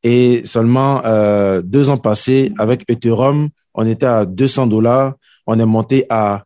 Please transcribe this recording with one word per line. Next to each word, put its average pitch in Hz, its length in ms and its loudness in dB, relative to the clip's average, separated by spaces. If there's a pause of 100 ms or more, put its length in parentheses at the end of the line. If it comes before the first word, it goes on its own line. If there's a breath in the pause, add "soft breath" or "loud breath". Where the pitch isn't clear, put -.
Et 120 420 2
seulement, 127 600 0
euh, 104 580 0
deux 131 260 0
ans 139 80 0
passés, 131 640 0
avec 117 280 -2
Ethereum, 127 640 -2 (240)
on 110 120 -4
était 113 200 -2
à 113 200 0
deux 92 220 -2
cents 131 200 0
dollars. 120 480 0 (320 soft breath)
On 113 120 0
est 113 60 2
monté 113 440 0
à 104 360 -2